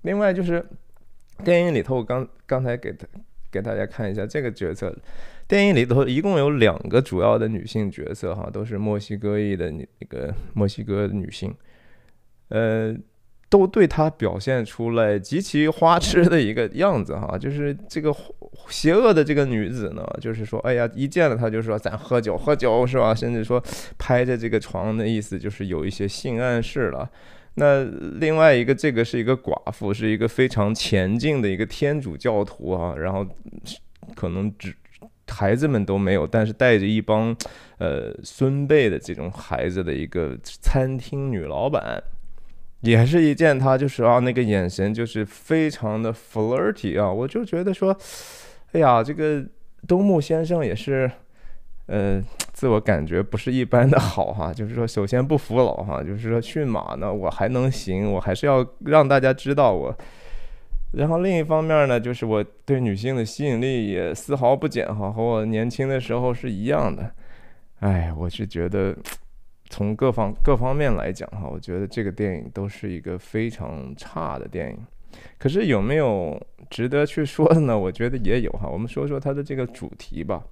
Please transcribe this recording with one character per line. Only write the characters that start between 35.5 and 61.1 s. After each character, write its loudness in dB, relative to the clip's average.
子 0
们 2
都 0
没 2
有， 2
但 2
是 -4
带 4
着 0
一 2
帮， 0
呃， -4
孙 0
辈 4
的 0
这 -8
种 -8
孩 -4
子 -4
的 -4
一 -4
个 -4
餐 0
厅 -6
女 -4
老 -2
板。 -4
也 6
是 4
一 4
见 6
他 4
就 0
是， -2
啊， 6
那 2
个 0
眼 2
神 -2
就 -2
是 -4
非 0
常 -4
的 -2
flirty -2
啊， 2
我 -2
就 -4
觉 -2
得 0
说， 2
哎 0
呀， 6
这 -4
个 -2
东 4
木 4
先 0
生 0
也 -2
是， 0
呃， 2
自 -2
我 6
感 2
觉 0
不 -4
是 -4
一 2
般 6
的 8
好 0
哈， -4
<laughs> -8
就 -6
是 -8
说 -2
首 -2
先 2
不 2
服 -2
老 2
哈， -4
就 -6
是 -6
说 2
驯 -4
马 -4
呢， -4
我 -2
还 0
能 2
行， -2
我 0
还 -2
是 -2
要 4
让 6
大 4
家 4
知 -2
道 4
我。 -2
然 0
后 2